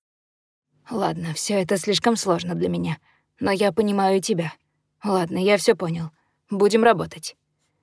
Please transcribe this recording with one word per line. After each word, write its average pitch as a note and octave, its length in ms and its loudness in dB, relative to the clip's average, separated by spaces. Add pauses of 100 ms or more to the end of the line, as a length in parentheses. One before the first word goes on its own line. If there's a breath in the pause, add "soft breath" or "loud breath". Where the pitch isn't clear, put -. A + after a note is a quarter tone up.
(880)
«Ладно, E3+ 440 -4
всё - 220 -4
это F#3+ 220 0
слишком G#3+ 380 2
сложно F3 400 -2
для F3+ 140 -2
меня, F3 280 -4 (420)
но G3 120 -2
я G3 200 2
понимаю G3 500 0
тебя. E3+ 320 -2 (500)
Ладно, F#3 340 -2
я G3+ 200 2
всё G#3+ 180 2
понял. E3 360 -6 (380)
Будем G#3 340 4
работать. E3+ 540 0 (460)